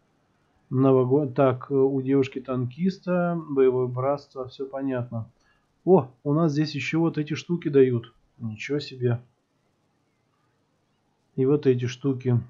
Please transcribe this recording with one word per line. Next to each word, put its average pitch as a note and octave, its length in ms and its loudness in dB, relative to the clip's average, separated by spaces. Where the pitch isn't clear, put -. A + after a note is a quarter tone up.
нового C3 360 4
года. C3 280 0
Так, C3 380 0
э, - 20 0
у C3+ 280 2
девушки-танкиста, C#3 1500 -2
боевое B2+ 380 2
братство, C3 600 -6
всё C3+ 200 -12
понятно. B2 640 -6
О, E3 240 4
у C#3+ 100 -2
нас D#3+ 180 2
здесь D3 240 -2
ещё C#3+ 240 -4
вот E3 180 0
эти D3+ 160 -4
штуки E3+ 360 -6
дают. C3 440 2
Ничего A#2 420 -8
себе. B2 420 -4
И C3 80 0
вот C#3+ 200 2
эти B2 200 2
штуки. B2+ 540 -2